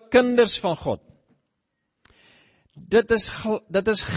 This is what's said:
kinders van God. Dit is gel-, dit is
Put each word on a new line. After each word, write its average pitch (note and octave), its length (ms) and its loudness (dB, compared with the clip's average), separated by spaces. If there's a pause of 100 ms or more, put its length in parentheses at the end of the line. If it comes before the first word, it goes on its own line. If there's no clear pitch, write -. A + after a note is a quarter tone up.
(140)
kinders B3 480 4
van F3 160 -2
God. A#2+ 240 -6 (1700)
Dit A3 400 0
is - 140 -2 (120)
gel-, G#3+ 300 -4
dit F#3+ 180 0
is G#3+ 140 -2 (140)